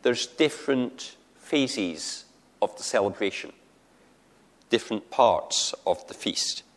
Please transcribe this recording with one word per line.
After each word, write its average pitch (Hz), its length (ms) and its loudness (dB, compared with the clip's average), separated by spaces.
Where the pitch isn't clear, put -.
there's 123 240 2
different - 880 0
phases 110 880 -2
of - 160 0
the - 40 -12
celebration, 101 680 0
different 113 400 0
parts - 640 2
of 87 220 0
the - 60 -12
feast. - 480 -4